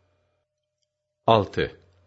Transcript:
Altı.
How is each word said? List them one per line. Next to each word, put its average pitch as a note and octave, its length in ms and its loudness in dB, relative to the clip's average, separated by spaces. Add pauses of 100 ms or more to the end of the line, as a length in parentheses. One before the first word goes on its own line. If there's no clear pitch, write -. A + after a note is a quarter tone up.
(1300)
Altı. F#2+ 460 0 (340)